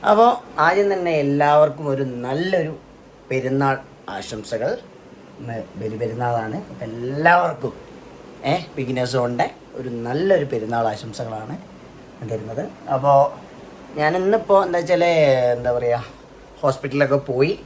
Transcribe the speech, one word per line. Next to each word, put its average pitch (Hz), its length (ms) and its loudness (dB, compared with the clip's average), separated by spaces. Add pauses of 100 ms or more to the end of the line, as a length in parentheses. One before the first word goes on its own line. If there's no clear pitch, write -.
അപ്പോ 220 160 8 (400)
ആദ്യം 196 280 4
തന്നെ 180 180 -2
എല്ലാവർക്കും 147 800 4
ഒരു 135 100 -2 (220)
നല്ലൊരു 160 480 -2 (580)
പെരുന്നാൾ 131 460 0 (380)
ആശംസകൾ. 113 640 -6 (640)
ഇന്ന് 117 240 -10 (160)
ബലി 110 220 -8
പെരുന്നാളാണ്. 117 560 -4 (140)
അപ്പൊ - 180 -12
എല്ലാവർക്കും, 147 840 0 (760)
ഏ, 165 40 0 (220)
Beginners 127 360 -4 (100)
on-ന്റെ 120 240 -2 (320)
ഒരു 127 100 -10
നല്ലൊരു 143 600 0
പെരുന്നാൾ 117 420 -2
ആശംസകളാണ് 110 640 -10 (600)
ഞാൻ 113 160 -12
തരുന്നത്. 113 640 -8
അപ്പോ 139 380 4 (680)
ഞാനിന്നിപ്പോ 196 640 2
എന്താ 175 140 0
വെച്ചാല്, 170 340 2 (440)
എന്താ 123 200 -2
പറയാ, 120 240 0 (600)
ഹോസ്പിറ്റലിലൊക്കെ 139 580 2 (120)
പോയി 139 340 2